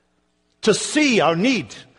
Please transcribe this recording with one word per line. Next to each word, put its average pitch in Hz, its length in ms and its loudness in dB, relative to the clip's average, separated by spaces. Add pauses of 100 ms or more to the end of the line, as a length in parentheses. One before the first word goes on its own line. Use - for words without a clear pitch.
(600)
to 214 120 2
see 277 460 0
our 160 160 2
need, 190 400 -2 (240)